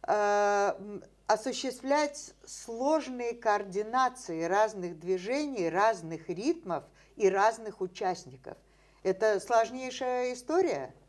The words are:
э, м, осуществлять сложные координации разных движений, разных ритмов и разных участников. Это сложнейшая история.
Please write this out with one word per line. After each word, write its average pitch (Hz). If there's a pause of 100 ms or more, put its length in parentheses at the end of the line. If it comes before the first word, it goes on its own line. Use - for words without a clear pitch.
э, 202
м, 202 (240)
осуществлять 269 (120)
сложные 247
координации 214
разных 185
движений, 190
разных 170
ритмов 185 (320)
и 202
разных 214
участников. 185 (480)
Это 190
сложнейшая 247
история. 254 (140)